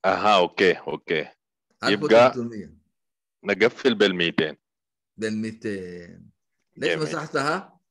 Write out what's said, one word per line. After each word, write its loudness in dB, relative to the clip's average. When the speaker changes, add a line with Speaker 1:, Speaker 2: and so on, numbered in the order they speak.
Speaker 1:
أها، 4
أوكي، 2
أوكي. -6
يبقى 4
Speaker 2:
ألف 0
وتلتمية. -12
Speaker 1:
نقفل 0
بالميتين. 0
Speaker 2:
بالميتين. -10
ليش -4
Speaker 1:
جميل. -2
Speaker 2:
مسحتها؟ -6